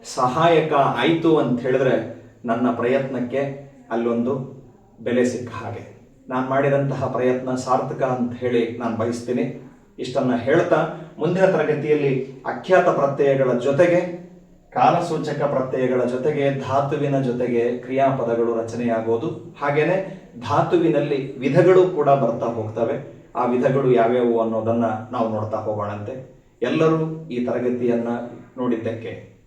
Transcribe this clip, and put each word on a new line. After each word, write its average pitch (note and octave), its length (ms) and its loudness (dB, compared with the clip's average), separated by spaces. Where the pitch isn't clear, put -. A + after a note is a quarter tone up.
ಸಹಾಯಕ D3+ 580 2
ಆಯ್ತು D3+ 640 4
ಅಂತ B2+ 240 0
ಹೇಳಿದ್ರೆ C3 640 0
ನನ್ನ A#2+ 260 0
ಪ್ರಯತ್ನಕ್ಕೆ C3 1000 -2
ಅಲ್ಲೊಂದು A#2+ 420 0
ಬೆಲೆ B2 240 2
ಸಿಕ್ಕ B2 280 -6
ಹಾಗೆ, - 400 -12
ನಾನು B2+ 200 -4
ಮಾಡಿದಂತಹ C#3 580 0
ಪ್ರಯತ್ನ B2+ 480 0
ಸಾರ್ಥಕ B2+ 480 -2
ಅಂತ B2 300 -2
ಹೇಳಿ B2 440 -2
ನಾನು A2 200 -4
ಬಯಸ್ತೀನಿ. - 760 -4
ಇಷ್ಟನ್ನ B2+ 360 0
ಹೇಳ್ತಾ D#3 520 2
ಮುಂದಿನ F3+ 260 2
ತರಗತಿಯಲ್ಲಿ D3 800 2
ಅಖ್ಯಾತ C3+ 600 0
ಪ್ರತ್ಯಯಗಳ C3+ 680 2
ಜೊತೆಗೆ, C#3+ 460 4
ಕಾಲಸೂಚಕ - 720 0
ಪ್ರತ್ಯಯಗಳ B2+ 600 0
ಜೊತೆಗೆ, C3+ 560 0
ಧಾತುವಿನ C#3 640 0
ಜೊತೆಗೆ A#2+ 560 0
ಕ್ರಿಯಾಪದಗಳು A#2+ 840 0
ರಚನೆಯಾಗೋದು, A#2 1000 -4
ಹಾಗೇನೆ D#3 680 -2
ಧಾತುವಿನಲ್ಲಿ D3+ 1000 0
ವಿಧಗಳು F3 480 6
ಕೂಡ C#3 220 0
ಬರ್ತಾ - 360 2
ಹೋಗ್ತವೆ. - 680 -4
ಆ B2 100 0
ವಿಧಗಳು B2 460 2
ಯಾವ್ಯಾವು A#2 500 4
ಅನ್ನೋದನ್ನ A2+ 440 0
ನಾವು A2+ 180 -2
ನೋಡ್ತಾ G#2+ 280 -4
ಹೋಗೋಣಂತೆ. G#2 840 -8
ಎಲ್ಲರೂ D#3+ 720 0
ಈ B2 140 -4
ತರಗತಿಯನ್ನ A#2+ 600 -2
ನೋಡಿದ್ದಕ್ಕೆ A2 880 -6